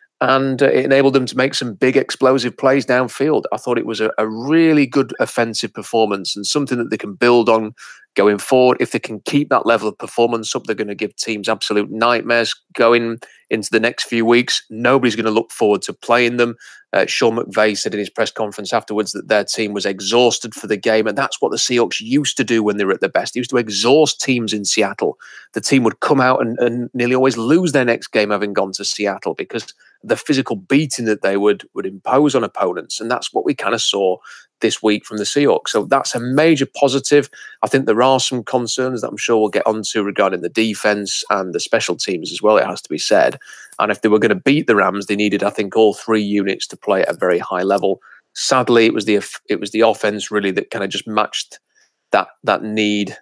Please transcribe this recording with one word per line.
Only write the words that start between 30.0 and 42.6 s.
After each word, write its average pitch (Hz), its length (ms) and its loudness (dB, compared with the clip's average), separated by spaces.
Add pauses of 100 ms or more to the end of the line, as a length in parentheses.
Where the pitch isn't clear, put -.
the - 140 -2
physical 131 380 -2
beating 131 500 -2
that 107 180 0
they 98 140 0
would, 104 260 2 (100)
would 95 140 -6
impose 131 480 0
on 117 80 2
opponents, 92 580 -4
and 113 80 -8
that's - 240 -6
what 117 120 -2
we 139 100 0
kinda 107 240 -2
saw 95 380 0 (420)
this 110 240 -2
week 104 220 2
from 107 120 -10
the 104 80 -4
Seahawks. 131 440 2
So 104 160 0
that's 131 300 -2
a 120 40 -4
major 139 460 2
positive. 139 640 2 (340)
I - 40 0
think 135 180 0
there 113 160 2
are 131 180 4
some 123 240 -4
concerns 123 580 -2
that - 80 -6
I'm 104 80 -10
sure 117 200 0
we'll 107 120 2
get 98 180 0
onto 107 360 -2
regarding 98 360 0
the 87 80 -6
defense 104 840 -2
and 95 240 -2
the 85 60 -2
special - 380 -2
teams 87 340 -6
as 87 100 -10
well, 104 160 4
it - 80 2